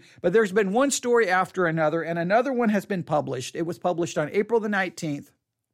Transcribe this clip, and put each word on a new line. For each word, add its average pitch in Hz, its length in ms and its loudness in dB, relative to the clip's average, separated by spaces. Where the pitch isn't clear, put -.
but 175 120 0
there's 208 200 4
been 190 200 2
one 262 200 2
story 233 360 2
after 185 380 0
another, 160 360 0
and 165 140 -4
another 208 360 2
one 240 160 2
has 208 180 0
been 180 160 -4
published. 135 540 -4
It 165 100 -4
was 165 120 -8
published 170 400 -2
on 151 140 -2
April 214 280 0
the 214 80 -6
nineteenth 175 640 -4